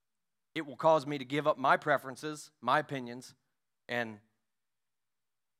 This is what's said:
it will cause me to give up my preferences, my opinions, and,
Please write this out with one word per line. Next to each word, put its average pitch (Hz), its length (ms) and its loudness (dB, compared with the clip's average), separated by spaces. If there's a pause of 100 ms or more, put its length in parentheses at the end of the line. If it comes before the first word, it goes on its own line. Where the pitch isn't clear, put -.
(560)
it 156 100 -4
will 139 100 -12
cause 156 300 4
me 147 120 -4
to 135 80 -8
give 143 220 -2
up 151 100 2
my 139 200 4
preferences, 147 720 -4 (120)
my 131 180 4
opinions, 127 560 -8 (520)
and, 113 300 -4 (1400)